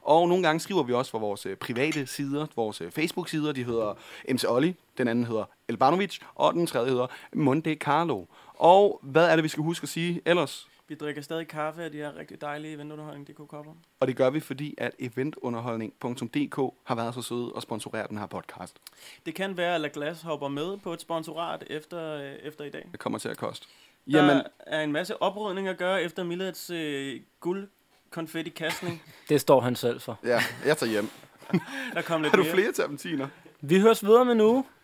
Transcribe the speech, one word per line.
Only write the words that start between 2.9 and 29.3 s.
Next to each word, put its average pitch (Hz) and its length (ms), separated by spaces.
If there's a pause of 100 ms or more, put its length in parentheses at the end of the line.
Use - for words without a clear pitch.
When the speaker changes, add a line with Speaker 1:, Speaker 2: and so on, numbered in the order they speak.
Speaker 1:
Facebook-sider. 156 600
De 131 120
hedder 113 300 (380)
M 127 60
C - 100
Olli, 139 280 (220)
den 123 100
anden 120 180
hedder 110 180 (240)
Elbanovic, 147 520 (160)
og 156 180
den 170 140
tredje 127 220
hedder 127 180 (260)
Monte 151 420
Carlo. 147 500 (280)
Og 190 500
hvad 156 260
er 160 60
det, 160 80
vi 151 60
skal 151 140
huske 165 200
at 143 60
sige 170 360
ellers? 165 420 (200)
Speaker 2:
Vi 151 80
drikker 147 260
stadig 160 260
kaffe 156 360
af 156 80
de 151 60
her 147 200
rigtig - 240
dejlige 151 320
eventunderholdning 147 540
D 151 40
K 147 160
kopper. 151 240 (280)
Speaker 1:
Og 131 80
det 127 80
gør 131 140
vi, 151 100
fordi 147 380
at 123 220
eventunderholdning 120 1000
punktum 123 300
D - 60 (160)
K - 40 (280)
har 127 120
været 117 180
så 123 80
søde 120 360
at 113 60
sponsorere 110 460
den 107 80
her 104 80
podcast. - 500 (500)
Speaker 2:
Det 165 100
kan 190 220
være, 175 180
at 160 60
La 147 120
Glace 160 320
hopper 147 220
med 156 300
på 180 160
et 165 80
sponsorat 165 680
efter, 156 460
øh, 139 160 (120)
efter 147 200
i 143 60
dag. 156 220
Speaker 1:
Det - 80
kommer - 200
til 110 100
at - 80
koste. - 300 (440)
Speaker 2:
Der 147 140
Speaker 1:
Jamen. 143 180 (160)
Speaker 2:
er 156 220
en 151 100
masse 180 300
oprydning 196 460
at 185 100
gøre 180 260
efter 175 200
Milads, 180 460
øh, 139 500 (200)
guldkonfettikastning. 170 1600 (120)
Speaker 3:
<laughs> - 160
Det 147 120